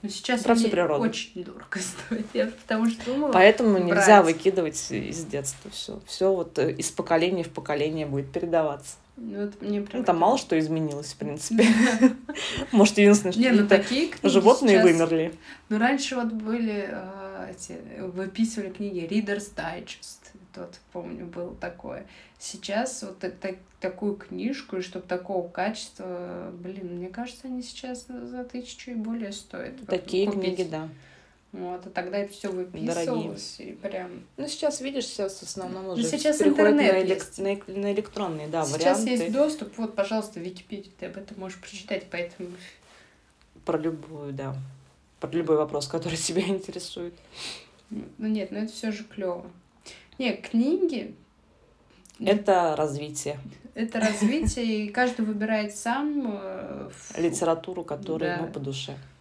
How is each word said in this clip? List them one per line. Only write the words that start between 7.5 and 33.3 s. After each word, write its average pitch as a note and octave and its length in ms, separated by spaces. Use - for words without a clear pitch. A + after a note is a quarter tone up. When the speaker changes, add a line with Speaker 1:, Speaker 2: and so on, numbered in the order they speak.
Speaker 2:
поколение D#3 540
будет C#3 260
передаваться. E3 680
Speaker 1:
Ну, G#3 300
вот - 160
мне G3+ 180
прям A#3 200
Speaker 2:
Ну, A#3+ 40
там F3 120
Speaker 1:
это E3 40
Speaker 2:
мало G#3+ 180
что - 200
изменилось, D#3 560
в - 20
принципе. D#3 480
Speaker 1:
<laughs> B3+ 120
Speaker 2:
<laughs> - 360
Может, G#3 260
единственное, G3+ 340
что G#3+ 80
Speaker 1:
Не, B3+ 120
ну, G#3 160
Speaker 2:
какие-то G3+ 160
Speaker 1:
такие D4 240
книги - 240
Speaker 2:
животные G#3+ 440
Speaker 1:
сейчас. F#3 80
Speaker 2:
вымерли. E3 500
Speaker 1:
Ну, G#3+ 80
раньше C4 380
вот A#3 160
были, A3 580
э, F#3+ 600
эти, - 260
выписывали F#3+ 680
книги F#3 380
Reader's G3+ 460
Digest. - 640
Вот, F3 220
помню, F3 340
было F3 280
такое. - 520
Сейчас G#3 680
вот F#3+ 160
та-, F#3 100
та-, F#3 240
такую G3+ 360
книжку, G3 600
и F#3 60
чтоб F#3 240
такого F3+ 420
качества, F3+ 1000
блин, F3+ 380
мне F3+ 100
кажется, A#3+ 400
они B3+ 140
сейчас B3 460
за B3 360
тысячу B3 480
и - 20
более A3 380
стоят, - 480
как - 80
Speaker 2:
Такие F#3 380
Speaker 1:
купить. F#3 300
Speaker 2:
книги, F3+ 120
да. D#3 200
Speaker 1:
Вот, F3+ 340
а F#3 40
тогда F#3 280
это G3+ 140
всё - 200
Speaker 2:
Дорогие. F3+ 200
Speaker 1:
выписывалось, E3 880